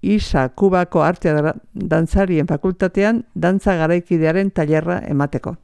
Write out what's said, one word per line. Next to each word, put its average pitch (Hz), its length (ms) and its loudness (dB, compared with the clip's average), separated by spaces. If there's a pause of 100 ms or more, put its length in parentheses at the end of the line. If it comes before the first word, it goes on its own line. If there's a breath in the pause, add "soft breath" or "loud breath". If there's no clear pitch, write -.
isa 185 440 0
Kubako 185 520 0
Artea 160 320 0
Dra-, 151 220 0 (180)
Dantzarien 170 720 0
Fakultatean 190 840 -2
dantza 185 420 0
garaikidearen 170 760 0
tailerra 156 480 0 (100)
emateko. 143 540 -2